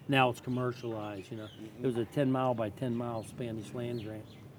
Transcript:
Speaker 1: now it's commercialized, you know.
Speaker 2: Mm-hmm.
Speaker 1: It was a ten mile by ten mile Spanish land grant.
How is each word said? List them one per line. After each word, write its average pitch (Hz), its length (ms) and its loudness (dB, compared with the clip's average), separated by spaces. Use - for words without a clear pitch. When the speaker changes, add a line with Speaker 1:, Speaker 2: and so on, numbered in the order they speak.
Speaker 1:
now 135 220 8
it's 117 100 -4
commercialized, 117 920 -2
you 113 60 -6
know. 107 60 -8
Speaker 2:
Mm-hmm. 107 400 -10
Speaker 1:
It - 20 4
was 120 100 2
a 117 80 4
ten 135 260 2
mile 131 240 4
by 113 140 0
ten 120 260 -2
mile 117 300 -2
Spanish 113 500 -6
land 120 300 -4
grant. 110 200 -8